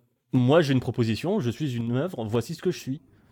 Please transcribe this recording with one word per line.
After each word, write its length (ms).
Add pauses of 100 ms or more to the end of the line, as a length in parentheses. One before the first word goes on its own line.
(320)
moi, 300
j'ai 100
une 80
proposition, 600
je 100
suis 240
une 220
œuvre, 280
voici 300
ce 80
que 80
je 80
suis. 240 (300)